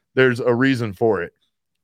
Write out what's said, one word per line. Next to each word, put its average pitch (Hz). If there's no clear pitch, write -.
there's 127
a 120
reason 120
for 104
it. 87